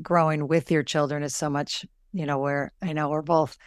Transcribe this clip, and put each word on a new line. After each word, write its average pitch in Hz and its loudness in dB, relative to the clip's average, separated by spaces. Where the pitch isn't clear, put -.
growing 156 2
with 160 2
your 156 4
children 147 0
is 143 -6
so 151 -2
much, - -4
you 165 -4
know, 143 0
where 143 -2
I 170 -2
know 151 0
we're 151 -2
both, 156 2